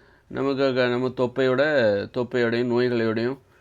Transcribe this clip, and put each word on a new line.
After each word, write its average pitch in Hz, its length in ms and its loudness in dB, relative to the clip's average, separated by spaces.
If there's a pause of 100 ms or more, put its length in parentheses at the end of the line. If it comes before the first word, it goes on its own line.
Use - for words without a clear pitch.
(300)
நமக்கு 135 440 -2
க-, 127 140 2
நம்ம 123 200 -2
தொப்பையோட, 127 540 0 (500)
தொப்பையோடையும் 120 600 -2
நோய்களோடையும், 120 680 0 (220)